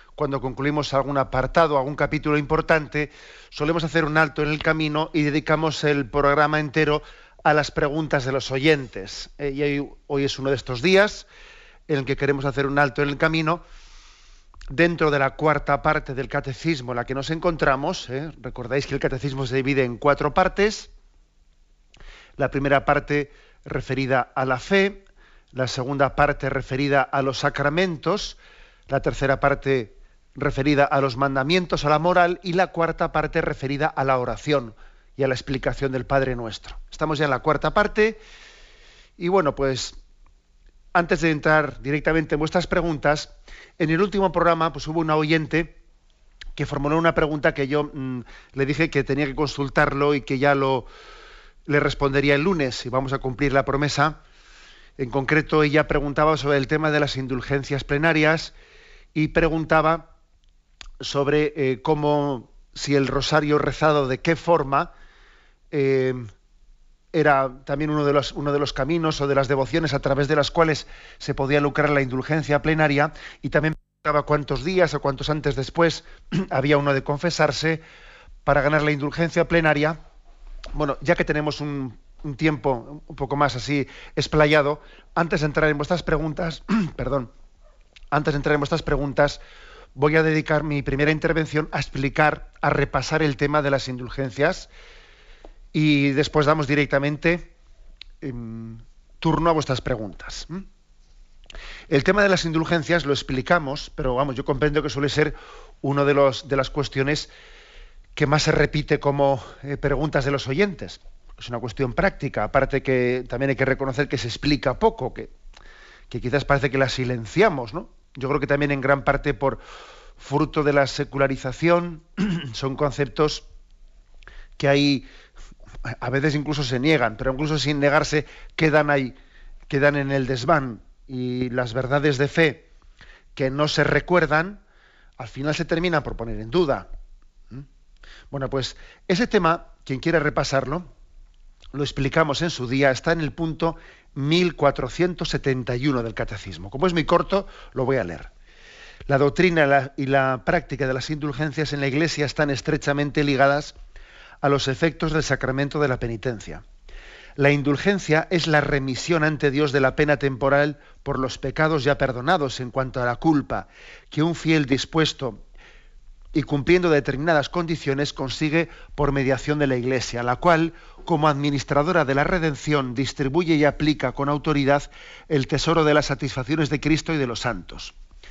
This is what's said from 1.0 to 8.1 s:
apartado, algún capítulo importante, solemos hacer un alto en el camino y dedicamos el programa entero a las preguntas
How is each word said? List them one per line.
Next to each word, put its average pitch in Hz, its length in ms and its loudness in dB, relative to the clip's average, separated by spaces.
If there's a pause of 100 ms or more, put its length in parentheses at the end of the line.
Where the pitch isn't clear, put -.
apartado, 135 580 2
algún 139 200 -2
capítulo 151 420 0
importante, 151 720 0 (380)
solemos 156 340 -2
hacer 160 220 0
un 151 120 0
alto 151 280 2
en 147 60 -2
el 151 120 -4
camino 156 500 0
y 151 100 0
dedicamos 151 600 0
el 143 260 0
programa 143 520 2
entero 151 420 0 (400)
a 156 100 4
las 147 200 2
preguntas 151 520 0